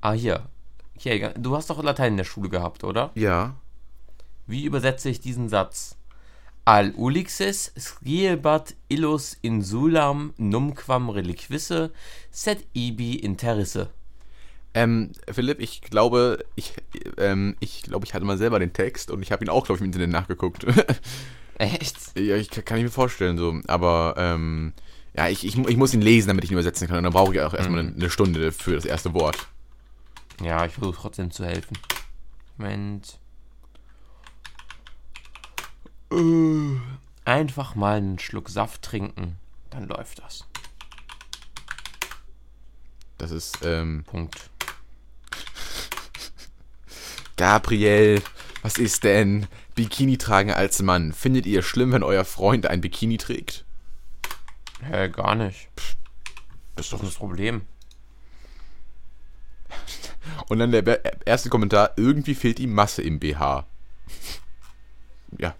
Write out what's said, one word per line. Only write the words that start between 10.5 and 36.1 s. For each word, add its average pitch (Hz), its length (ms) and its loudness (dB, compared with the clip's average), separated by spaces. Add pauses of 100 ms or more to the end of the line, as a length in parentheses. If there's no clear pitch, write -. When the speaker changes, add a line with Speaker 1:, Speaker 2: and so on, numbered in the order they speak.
Speaker 1:
reliquisse, 127 800 -2 (380)
sed - 440 -4
ibi 120 420 -4
interesse. 98 760 -2 (840)
Speaker 2:
Ähm, 117 360 4 (200)
Philipp, 127 280 0
ich - 220 -8
glaube, 120 640 4 (100)
ich, - 200 -8 (420)
ähm, 98 440 2
ich - 200 -8
glaube, - 240 -4
ich - 80 -10
hatte 98 120 -2
mal 98 120 0
selber 110 220 4
den 87 140 0
Text - 360 -2
und 95 140 -6
ich - 80 -4
habe 104 120 -2
ihn 107 60 -4
auch, 123 160 4
glaub 95 120 0
ich, 92 40 -4
im 95 60 -2
Internet 90 240 0
nachgeguckt. 87 540 -2 (460)
<laughs> - 460 -14
Speaker 1:
Echt? - 400 -2 (200)
Speaker 2:
Ja, 101 180 2
ich 104 160 0
ka-, 110 100 -6
kann 113 160 -2
ich 113 60 2
mir 117 80 -2
vorstellen, 98 480 2
so, 85 280 0
aber, 85 500 4
ähm, 82 560 0 (420)
ja, 80 140 2
ich, 92 160 -2
ich, 104 120 -2
ich 120 200 4
muss 127 180 6
ihn 110 60 6
lesen, 107 260 8
damit 95 160 2
ich 85 80 -4
ihn - 20 0
übersetzen 87 340 0
kann 90 100 0
und 87 80 2
dann 87 80 2
brauche 92 200 8
ich 73 80 2
auch 76 140 0
erstmal 87 280 0
Speaker 1:
Mhm. - 60 -2
Speaker 2:
eine, - 80 -8
eine 87 140 0
Stunde 80 400 2
für - 240 -2
das 76 100 -4
erste 87 300 -2
Wort. 78 320 0 (960)
Speaker 1:
Ja, 82 220 0
ich 82 80 -6
versuche 92 220 -4
trotzdem 92 360 -8
zu - 140 -8
helfen. 87 320 -6 (800)
Moment. 101 600 -10 (3000)